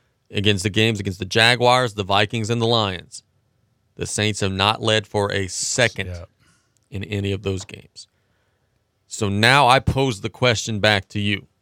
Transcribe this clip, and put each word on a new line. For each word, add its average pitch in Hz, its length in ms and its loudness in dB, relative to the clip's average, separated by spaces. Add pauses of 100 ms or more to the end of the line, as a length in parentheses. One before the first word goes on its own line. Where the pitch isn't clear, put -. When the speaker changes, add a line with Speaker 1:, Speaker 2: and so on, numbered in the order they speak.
(320)
Speaker 1:
Against 101 320 0
the 110 60 0
games 110 320 0
against 98 180 -8
the 98 60 -10
Jaguars, 120 720 2
the 104 80 -4
Vikings, 104 460 -2
and 117 120 -2
the 113 60 0
Lions, 101 560 -2 (720)
the - 100 -10
Saints 107 360 -2
have 98 120 -2
not 101 280 0
led 110 260 0
for 101 260 -2
a 98 140 -4
second - 600 -2
Speaker 2:
Yeah. 87 180 -12 (640)
Speaker 1:
in 101 140 -10
any 101 300 -4
of 98 100 -6
those 95 220 -6
games. - 420 -20 (1000)
So - 220 -4
now 120 380 4
I 131 120 6
pose 131 420 -2
the 110 80 -6
question 113 500 0
back 104 300 2
to 107 100 -6
you. 101 280 -2 (140)